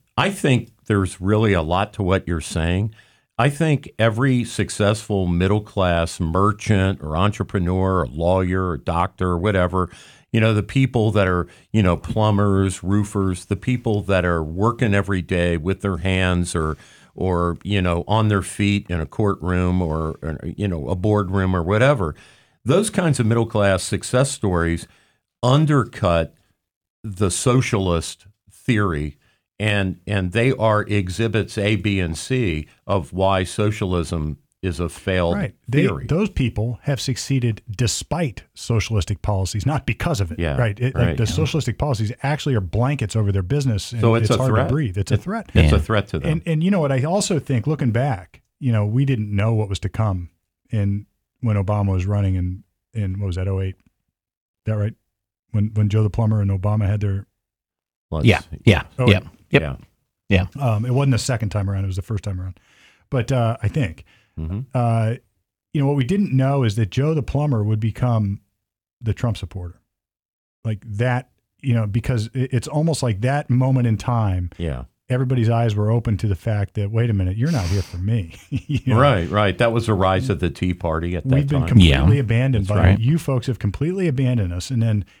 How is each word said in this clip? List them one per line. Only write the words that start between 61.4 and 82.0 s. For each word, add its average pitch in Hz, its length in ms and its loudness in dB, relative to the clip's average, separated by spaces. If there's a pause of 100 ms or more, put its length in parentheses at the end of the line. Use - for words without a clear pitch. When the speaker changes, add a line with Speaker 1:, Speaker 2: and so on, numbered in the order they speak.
Speaker 2:
time 101 200 -2
around. 98 140 -2
It - 20 -2
was 92 100 -4
the 95 60 -4
first 107 220 -6
time 92 160 -6
around. 92 180 -10 (500)
But, 127 240 -2
uh, 117 300 2
I 101 60 0
think, 98 360 -4 (340)
Speaker 1:
Mm-hmm. 85 220 -6 (140)
Speaker 2:
uh, 117 400 0 (600)
you 151 60 0
know, 139 60 2
what 143 100 2
we 131 80 0
didn't 185 280 0
know 135 320 2
is 107 120 0
that 110 140 0
Joe 147 240 0
the 147 80 0
Plumber 139 400 -2
would 107 180 0
become 110 600 0 (640)
the 110 100 -2
Trump 117 240 -2
supporter. 87 440 -12 (840)
Like 110 220 -4
that, 120 440 -2 (300)
you 123 140 0
know, 113 120 2
because 113 480 -2
it, 131 180 -2
it's 131 160 -2
almost 151 340 0
like 107 200 -2
that 139 280 -2
moment 127 360 2
in 110 100 2
time, 98 640 -2
Speaker 1:
Yeah. 69 260 -4 (240)
Speaker 2:
everybody's 127 420 0
eyes 117 240 2
were 104 160 0
open 113 280 0
to - 100 -2
the 95 80 0
fact 104 380 -4
that, 101 160 -2
"Wait 117 200 0
a - 40 2
minute, 95 220 0
you're 135 160 0
not 101 140 0
here 95 160 0
for - 160 -10
me." 95 440 -2
<laughs> - 80 -20
You 139 300 -4 (140)
know? 113 60 6
Speaker 1:
Right, 117 280 4
right. 101 300 2
That 117 140 4
was 117 140 0
the 110 80 2
rise 95 360 2
of 80 100 -2
the 87 100 0
Tea 90 240 -2
Party 85 420 -2
at 85 120 -6
that 131 60 4
Speaker 2:
We've 139 140 2
been 143 120 0
Speaker 1:
time. - 80 0
Speaker 2:
completely 85 480 8